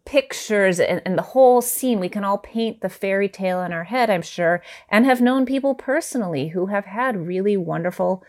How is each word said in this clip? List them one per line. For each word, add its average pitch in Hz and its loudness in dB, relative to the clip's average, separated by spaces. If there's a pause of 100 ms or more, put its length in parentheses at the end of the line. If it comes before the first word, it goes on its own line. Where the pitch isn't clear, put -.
pictures 202 0
and, 175 0
and 185 -2
the - 0
whole 247 6
scene. 240 -2
We 180 -4
can 202 -6
all 202 0
paint 226 -6
the 190 -6
fairy 196 -2
tale 185 -4
in 175 -6
our 170 -6
head, 226 0
I'm 180 0
sure, 175 0 (240)
and 220 4
have 254 4
known 254 4
people 269 0
personally 214 -4
who 175 -2
have 202 -2
had 202 -4
really 190 0
wonderful 180 -2